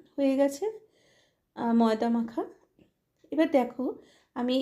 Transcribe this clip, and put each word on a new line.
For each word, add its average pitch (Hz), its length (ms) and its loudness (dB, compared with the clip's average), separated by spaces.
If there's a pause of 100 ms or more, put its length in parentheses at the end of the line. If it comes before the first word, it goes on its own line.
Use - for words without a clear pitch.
(160)
হয়ে 269 200 2
গেছে। 277 540 -2 (720)
আহ, 233 140 -2
ময়দা 226 360 2
মাখা। 233 320 -2 (880)
এবার 294 200 2
দেখো, 247 320 0 (520)
আমি 247 260 -2